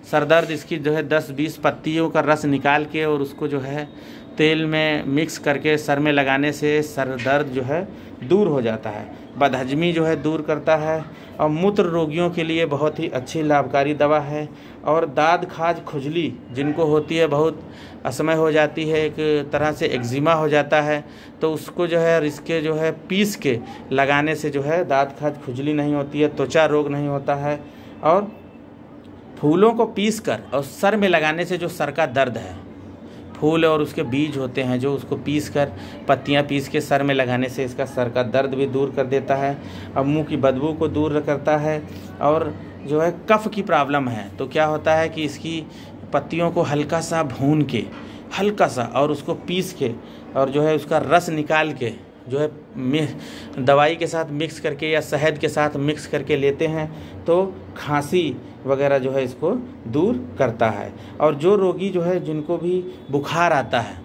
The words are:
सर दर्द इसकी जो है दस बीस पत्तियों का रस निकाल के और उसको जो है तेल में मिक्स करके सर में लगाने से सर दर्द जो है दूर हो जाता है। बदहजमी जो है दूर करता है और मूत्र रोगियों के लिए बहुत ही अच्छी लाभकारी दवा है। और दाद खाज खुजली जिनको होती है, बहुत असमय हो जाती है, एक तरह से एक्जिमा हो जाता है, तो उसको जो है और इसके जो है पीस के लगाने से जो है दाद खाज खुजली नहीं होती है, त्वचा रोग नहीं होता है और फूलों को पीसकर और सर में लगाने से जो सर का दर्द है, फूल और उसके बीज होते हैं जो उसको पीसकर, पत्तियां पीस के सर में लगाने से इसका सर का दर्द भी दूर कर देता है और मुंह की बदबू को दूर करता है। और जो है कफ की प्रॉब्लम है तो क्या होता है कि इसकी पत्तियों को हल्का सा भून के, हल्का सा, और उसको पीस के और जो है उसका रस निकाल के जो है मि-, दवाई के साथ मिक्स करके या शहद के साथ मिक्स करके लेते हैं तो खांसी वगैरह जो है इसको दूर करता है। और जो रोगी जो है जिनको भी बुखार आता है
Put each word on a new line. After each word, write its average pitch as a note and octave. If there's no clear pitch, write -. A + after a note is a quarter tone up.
सर D3+
दर्द D#3+
इसकी D#3
जो D3
है D#3
दस D3+
बीस D3+
पत्तियों D#3
का D#3+
रस D3+
निकाल C#3+
के D#3
और D3+
उसको C#3
जो C#3
है C#3+
तेल D#3
में D#3
मिक्स D3
करके D3
सर D3
में D3
लगाने C#3+
से D3+
सर C3+
दर्द C#3
जो C3
है D#3
दूर F#3
हो C#3
जाता A2
है। G#2
बदहजमी C3+
जो D#3+
है D#3+
दूर D#3
करता D#3
है D#3
और D3+
मूत्र F#3+
रोगियों E3
के E3+
लिए E3
बहुत D3
ही D#3+
अच्छी B2+
लाभकारी C#3+
दवा D3
है। D3
और E3
दाद D#3+
खाज E3
खुजली D3+
जिनको D3+
होती D3+
है, E3
बहुत D#3
असमय D#3
हो D#3+
जाती D3+
है, D#3
एक D3+
तरह D3+
से D#3
एक्जिमा B2+
हो D#3
जाता D3
है, D3
तो D#3+
उसको E3+
जो E3
है E3
और D#3
इसके D3+
जो D#3
है D#3+
पीस G3+
के B2
लगाने C#3+
से D3+
जो C#3
है D#3+
दाद C#3
खाज D3
खुजली C#3
नहीं D3
होती D3
है, D3
त्वचा C#3
रोग D3
नहीं C#3+
होता C#3+
है D3
और G3
फूलों F3+
को A3+
पीसकर D3+
और C#3
सर G3
में G3+
लगाने D#3+
से F3+
जो E3+
सर D3
का D#3
दर्द B2+
है, F#2+
फूल D#3+
और D#3
उसके D3+
बीज C#3
होते C3
हैं B2+
जो C#3
उसको C3
पीसकर, C#3+
पत्तियां C#3+
पीस C#3
के D3+
सर C#3
में C#3+
लगाने B2+
से C3+
इसका C3
सर B2
का B2
दर्द C3
भी C3+
दूर C3+
कर C3
देता C3+
है C#3
और C3+
मुंह D3
की D3+
बदबू C3+
को D#3+
दूर D3
करता D3+
है। D3+
और D#3
जो D3+
है E3+
कफ G#3+
की G3+
प्रॉब्लम C#3+
है G#2
तो C3+
क्या D#3
होता D#3
है D#3+
कि D#3
इसकी D#3
पत्तियों E3
को E3+
हल्का D3
सा E3
भून C#3
के, A2+
हल्का G3+
सा, B2
और C#3
उसको -
पीस F3+
के A#2+
और C3+
जो C#3+
है D#3
उसका D3+
रस E3+
निकाल D#3
के A#2+
जो C3+
है D3+
मि-, -
दवाई C#3+
के E3
साथ D#3+
मिक्स D3
करके D#3
या D#3
शहद D3+
के D3+
साथ D3
मिक्स D3
करके D3
लेते C#3
हैं D#3
तो F3
खांसी D3
वगैरह C#3
जो C3
है C3+
इसको D3
दूर F3
करता A#2
है। G#2
और D3+
जो E3+
रोगी F#3
जो F3+
है F3
जिनको D#3
भी F3+
बुखार D#3+
आता B2+
है -